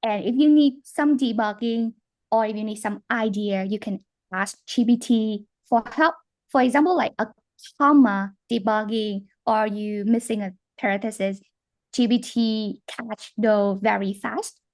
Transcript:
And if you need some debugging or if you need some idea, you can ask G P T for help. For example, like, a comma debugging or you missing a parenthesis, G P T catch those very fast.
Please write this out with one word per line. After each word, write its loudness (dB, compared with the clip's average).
And -2
if -2
you 6
need 6
some 0
debugging -2
or 2
if -4
you -6
need -6
some -8
idea, -2
you -4
can -8
ask -6
G 0
P 4
T -2
for 2
help. 2
For 2
example, 4
like, 0
a -2
comma 4
debugging -2
or 2
you -6
missing 0
a -8
parenthesis, -4
G 2
P 2
T -4
catch -14
those 2
very -2
fast. -8